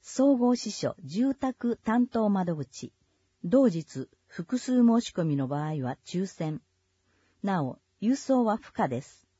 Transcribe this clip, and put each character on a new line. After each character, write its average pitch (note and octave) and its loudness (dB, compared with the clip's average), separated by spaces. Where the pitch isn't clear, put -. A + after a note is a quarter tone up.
総 C4+ 2
合 B3 4
支 A3 -6
所、 - -6
住 A3 -2
宅 A#3+ -4
担 A#3+ 2
当 A3 0
窓 F3+ 0
口。 - -10
同 A#3+ 6
日、 D#3+ -6
複 F3+ -6
数 B3 2
申 A#3 4
し - -10
込 F3+ -2
み D3+ 0
の C#3 -2
場 C#3+ -4
合 D#3 -4
は C3 -4
抽 F#3 -4
選。 D#3 -8
な F#3+ 0
お、 B2+ -6
郵 A#3 2
送 B3+ 2
は G#3+ 0
不 - -14
可 F3+ -2
で B2+ -4
す。 - -20